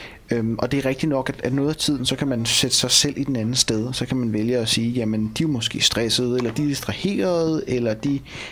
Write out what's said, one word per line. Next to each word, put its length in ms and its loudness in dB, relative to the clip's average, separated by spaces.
Øhm, 260 0
og 120 0
det 60 2
er 80 0
rigtigt 240 0
nok, 200 0
at, 140 -6
at 100 0
noget 160 2
af 60 -2
tiden, 300 0
så 100 0
kan 120 -2
man 180 0
sætte 300 2
sig 160 2
selv 260 4
i 60 -2
den 120 0
anden 200 0
sted. 380 0
Så 120 -2
kan 120 -2
man 160 -2
vælge 240 0
at 120 0
sige, 200 0
"Jamen, 480 0
de 60 0
er 40 2
måske 340 0
stressede, 560 2
eller 140 0
de 120 0
er 40 2
distraherede, 1000 0
eller 260 0
de, 260 -2